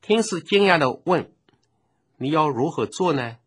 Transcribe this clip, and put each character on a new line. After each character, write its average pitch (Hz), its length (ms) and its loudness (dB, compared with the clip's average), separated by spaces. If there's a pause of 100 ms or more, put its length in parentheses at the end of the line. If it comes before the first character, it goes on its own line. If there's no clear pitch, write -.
天 220 220 2
使 190 180 -6
惊 202 220 2
讶 185 160 4
地 131 120 0 (140)
问 170 260 0 (840)
：“你 135 140 -4
要 156 180 2
如 135 220 -2
何 117 160 -4
做 180 260 -2
呢？” 120 340 -6